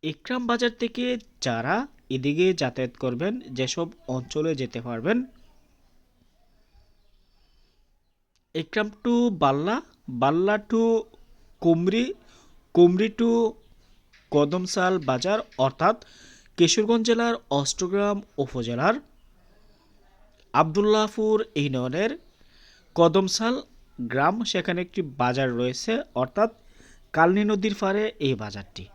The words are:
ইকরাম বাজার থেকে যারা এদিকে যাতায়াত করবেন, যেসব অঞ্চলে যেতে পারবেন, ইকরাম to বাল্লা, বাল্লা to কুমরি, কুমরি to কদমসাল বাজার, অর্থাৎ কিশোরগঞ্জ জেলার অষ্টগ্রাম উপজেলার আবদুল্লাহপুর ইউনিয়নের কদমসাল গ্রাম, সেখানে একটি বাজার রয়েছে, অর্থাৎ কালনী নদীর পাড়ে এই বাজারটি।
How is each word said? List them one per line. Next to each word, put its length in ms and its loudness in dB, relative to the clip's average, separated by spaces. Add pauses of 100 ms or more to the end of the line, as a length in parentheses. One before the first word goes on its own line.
ইকরাম 460 -6
বাজার 220 0 (100)
থেকে 220 -4 (420)
যারা 300 -2 (380)
এদিকে 320 0 (140)
যাতায়াত 420 -4
করবেন, 300 -2 (260)
যেসব 280 -4 (300)
অঞ্চলে 440 -2
যেতে 260 -6
পারবেন, 320 -2 (3250)
ইকরাম 340 -4 (140)
to 120 0 (280)
বাল্লা, 340 0 (460)
বাল্লা 340 2 (140)
to 140 2 (800)
কুমরি, 420 2 (680)
কুমরি 340 6 (120)
to 100 4 (1000)
কদমসাল 640 2 (140)
বাজার, 300 0 (280)
অর্থাৎ 300 2 (600)
কিশোরগঞ্জ 500 4
জেলার 260 2 (260)
অষ্টগ্রাম 560 -2 (280)
উপজেলার 500 -2 (1600)
আবদুল্লাহপুর 840 2 (260)
ইউনিয়নের 480 -2 (840)
কদমসাল 580 4 (580)
গ্রাম, 220 2 (160)
সেখানে 360 -2
একটি 140 -8 (200)
বাজার 280 0 (120)
রয়েছে, 320 -4 (300)
অর্থাৎ 280 0 (640)
কালনী 360 4
নদীর 300 -2
পাড়ে 220 -2 (240)
এই 180 0
বাজারটি। 400 -14 (100)